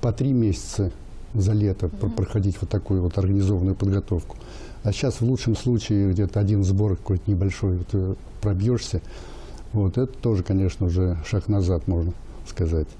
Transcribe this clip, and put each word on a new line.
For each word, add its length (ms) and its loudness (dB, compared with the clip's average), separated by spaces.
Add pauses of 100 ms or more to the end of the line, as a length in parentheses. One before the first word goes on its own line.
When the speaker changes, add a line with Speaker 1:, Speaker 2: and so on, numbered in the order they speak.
Speaker 1:
по 120 0
три 200 0
месяца 600 0 (420)
за 180 4
лето 360 2
пр-, 200 -4
Speaker 2:
Мгм. 80 -2
Speaker 1:
проходить 440 0
вот 100 -4
такую 320 0
вот 160 0
организованную 560 4
подготовку. 600 0 (480)
А 80 2
сейчас 280 -2
в 20 2
лучшем 340 2
случае 560 2
где-то 280 0
один 240 4
сбор 320 2
какой-то 340 0
небольшой, 480 0
вот, 160 -6
э, 200 0 (260)
пробьешься. 600 0 (720)
Вот, 240 0
это 160 0
тоже, 300 0
конечно, 440 0
уже 300 2 (100)
шаг 220 -2
назад, 400 2
можно 240 0 (340)
сказать. 420 -2 (120)